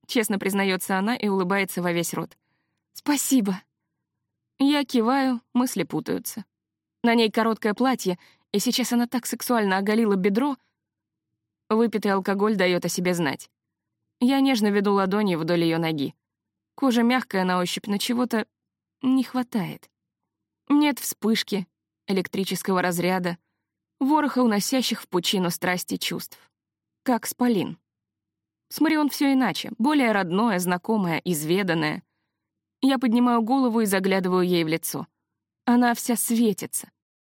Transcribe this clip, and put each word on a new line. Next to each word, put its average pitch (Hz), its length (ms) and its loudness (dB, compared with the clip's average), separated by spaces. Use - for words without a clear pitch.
честно 214 320 0
признается 196 580 -2
она 202 200 0
и 208 120 -4
улыбается 190 540 0
во 175 100 0
весь 170 220 -2
рот. 165 240 -8
«Спасибо». 254 680 0
Я 285 260 2
киваю, 254 560 0
мысли 247 280 0
путаются. - 640 -6
На 233 120 4
ней 226 180 2
короткое 220 420 0
платье, 240 420 0
и 202 80 0
сейчас 240 320 -2
она 240 160 2
так 240 180 -4
сексуально 208 520 0
оголила 214 360 2
бедро. 208 420 0
Выпитый 220 440 2
алкоголь 196 420 0
дает 180 300 2
о 175 40 -2
себе 180 240 0
знать. 170 380 -2
Я 269 160 4
нежно 254 280 2
веду 202 240 2
ладонью 196 460 0
вдоль 170 260 0
ее 165 140 2
ноги. 160 360 -4
Кожа 240 260 2
мягкая 233 420 0
на 185 140 0
ощупь, - 300 -4
но 202 100 -2
чего-то 240 480 -2
не 262 220 2
хватает. 226 680 -6
Нет 294 320 2
вспышки, - 640 -2
электрического 185 760 -2
разряда — 180 540 -2
вороха 285 400 0
уносящих 233 640 0
в - 60 -20
пучину 180 420 0
страсти 180 460 -4
чувств. - 420 -8
Как 233 240 -2
с - 80 -8
Полин. 220 440 0
С - 120 -6
Марион 302 280 2
все 277 240 2
иначе, 254 440 0
более 254 360 2
родное, 196 480 0
знакомое, 180 640 -2
изведанное. 165 800 -2
Я 269 200 2
поднимаю 240 420 2
голову 233 380 2
и 220 60 2
заглядываю 185 600 2
ей 175 160 2
в 160 60 -4
лицо. 160 400 -6
Она 240 300 4
вся 240 200 -4
светится. - 760 -2